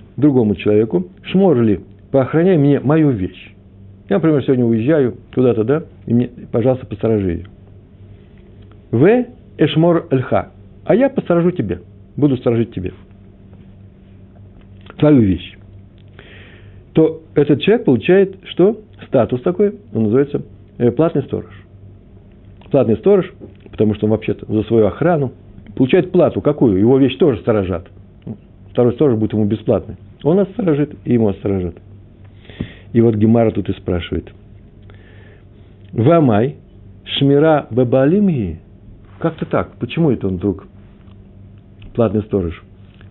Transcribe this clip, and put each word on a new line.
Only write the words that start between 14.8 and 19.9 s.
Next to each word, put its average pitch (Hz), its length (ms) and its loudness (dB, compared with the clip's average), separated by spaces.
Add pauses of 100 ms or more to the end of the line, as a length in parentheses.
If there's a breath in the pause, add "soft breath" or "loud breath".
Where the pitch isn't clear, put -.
твою 147 240 4
вещь. 92 340 -2 (1400 loud breath)
То 160 280 2 (120)
этот 147 280 0
человек 226 240 0
получает 180 580 2
что? 208 380 -2 (260)
Статус 123 340 -2
такой, 202 340 -2 (180)